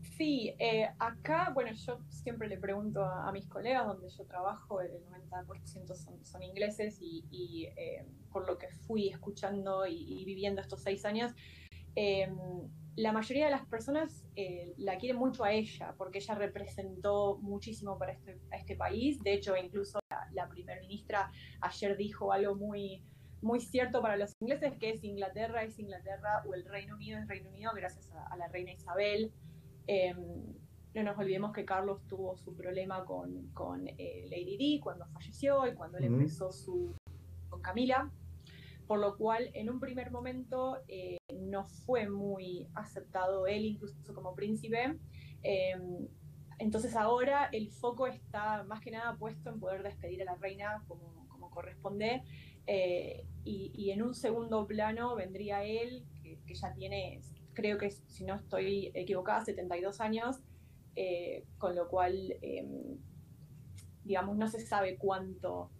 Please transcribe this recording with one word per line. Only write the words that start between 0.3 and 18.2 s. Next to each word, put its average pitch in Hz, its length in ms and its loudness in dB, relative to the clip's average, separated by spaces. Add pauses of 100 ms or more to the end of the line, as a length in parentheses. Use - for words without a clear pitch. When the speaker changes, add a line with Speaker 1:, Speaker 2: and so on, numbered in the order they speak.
Speaker 1:
eh, 220 280 6 (120)
acá, 311 560 4
bueno, 240 180 2
yo 160 340 -4
siempre 220 400 -4
le 196 100 -2
pregunto 196 460 0
a, 185 240 0
a 196 40 0
mis 196 160 -6
colegas, 240 400 2
donde 185 220 -4
yo - 160 -14
trabajo, 190 540 -2
el 175 120 -2 (180)
noventa 185 340 -10
por 190 240 -10
ciento 185 280 -8
son, - 280 -14
son - 200 -12
ingleses, 196 580 0
y, 165 300 -8
y, 170 340 -6 (100)
eh, - 300 -6 (260)
por 185 160 -2
lo 180 120 0
que - 100 -8
fui 202 400 2
escuchando 196 760 0
y, 175 340 -4
y - 20 -6
viviendo 196 380 0
estos 196 220 -8
seis 196 200 0
años, 226 300 2 (600)
eh, 196 360 4 (640)
la 220 160 4
mayoría 247 340 4
de 285 60 8
las 269 140 2
personas, 277 580 0 (120)
eh, 180 420 -4
la 190 200 0
quieren 247 200 2
mucho 254 260 4
a 202 80 6
ella, 214 460 2
porque 190 220 -4
ella 208 160 -2
representó 202 1040 2
muchísimo 202 560 -4
para 185 160 -2
este, - 260 -12 (120)